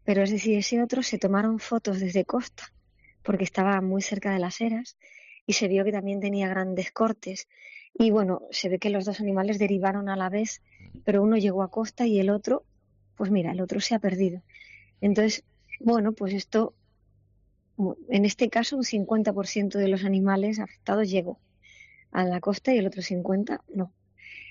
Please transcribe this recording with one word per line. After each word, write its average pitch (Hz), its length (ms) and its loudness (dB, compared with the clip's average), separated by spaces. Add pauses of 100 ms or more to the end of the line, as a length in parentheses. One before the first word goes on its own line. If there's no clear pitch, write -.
Pero 196 180 4
es 196 80 2
decir, 214 260 2
ese 220 260 0
otro 254 200 0
se 226 160 -4
tomaron 208 400 2
fotos 208 400 -2
desde 185 260 0
costa, - 480 -6 (500)
porque 196 220 0
estaba 190 360 0
muy 190 220 0
cerca 196 300 -4
de 190 60 0
las 180 220 -4
eras, 226 360 -4 (500)
y 202 80 0
se 208 120 0
vio 196 180 2
que 208 60 0
también 196 300 -2
tenía 202 280 0
grandes 185 440 -2
cortes. 214 560 -4 (440)
Y 226 200 4
bueno, 196 300 2 (100)
se - 160 -4
ve 180 100 0
que 208 120 -2
los 196 140 0
dos 202 160 -4
animales 202 380 0
derivaron 196 500 0
a 196 60 -4
la 190 140 -2
vez, 214 340 -4 (420)
pero 202 200 4
uno 220 120 6
llegó 196 280 2
a 185 80 -6
costa 226 340 -2
y 214 140 4
el 190 100 4
otro, 214 340 -2 (520)
pues 202 160 -2
mira, 175 180 2
el 180 100 -4
otro 196 200 -4
se 233 160 -2
ha - 20 0
perdido. 185 440 -2 (580)
Entonces, 208 420 2 (380)
bueno, 226 320 2
pues 202 220 -4
esto, 214 400 0 (1300)
en 202 160 4
este 214 240 2
caso, 226 280 0
un 262 80 0
cincuenta 214 480 0
por 196 140 -2
ciento 202 320 -2
de 196 100 2
los 190 160 2
animales 196 560 2
afectados 202 500 -2
llegó 180 300 -2 (720)
a 185 120 0
la 180 160 -2
costa 202 320 0
y 247 60 4
el 190 80 2
otro 190 160 -6
cincuenta 190 600 -2 (120)
no. 185 180 -4 (580)